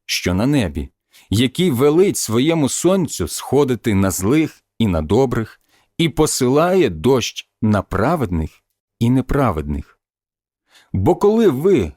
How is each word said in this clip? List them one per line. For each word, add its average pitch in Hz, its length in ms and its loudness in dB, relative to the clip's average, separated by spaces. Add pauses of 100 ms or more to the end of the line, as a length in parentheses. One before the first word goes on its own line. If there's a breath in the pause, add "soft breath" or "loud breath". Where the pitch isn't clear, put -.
що - 300 -4
на 104 120 0
небі, 87 420 -2 (420 soft breath)
який 131 400 0
велить 147 460 2
своєму 139 520 0
сонцю 175 600 -2
сходити 127 680 -2
на 95 160 2
злих 135 540 -2 (140)
і 113 80 2
на 85 160 0
добрих, 117 580 -2 (380)
і 165 100 2
посилає 151 840 0
дощ 110 600 -2 (120)
на 104 200 2
праведних 95 800 -2 (360)
і 117 120 0
неправедних. 101 880 -2 (920 soft breath)
Бо 95 240 0
коли 214 320 2
ви 139 480 0